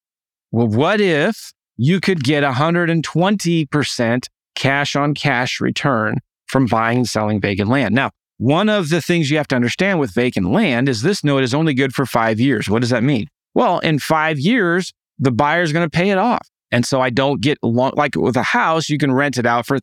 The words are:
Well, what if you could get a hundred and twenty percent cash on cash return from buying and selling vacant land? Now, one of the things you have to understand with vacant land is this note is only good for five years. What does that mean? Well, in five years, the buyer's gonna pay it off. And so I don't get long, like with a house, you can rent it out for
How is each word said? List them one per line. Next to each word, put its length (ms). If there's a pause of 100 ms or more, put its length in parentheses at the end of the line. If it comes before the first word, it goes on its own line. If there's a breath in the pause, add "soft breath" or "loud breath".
(520)
Well, 160
what 320
if 540 (240)
you 220
could 240
get 200
a 100
hundred 360
and 140
twenty 640
percent 600 (280)
cash 400
on 180
cash 480
return 560 (300)
from 180
buying 340
and 100
selling 300
vacant 300
land? 240
Now, 160 (280)
one 300
of 220
the 120
things 280
you 80
have 120
to 60
understand 440
with 140
vacant 380
land 380
is 140
this 200
note 200
is 100
only 220
good 180
for 120
five 340
years. 280
What 140
does 80
that 140
mean? 240 (260)
Well, 260
in 200
five 400
years, 520 (280)
the 120
buyer's 400
gonna 180
pay 200
it 80
off. 300 (240)
And 140
so 140
I 120
don't 280
get 220
long, 340
like 200
with 200
a 80
house, 460
you 80
can 160
rent 240
it 80
out 220
for 160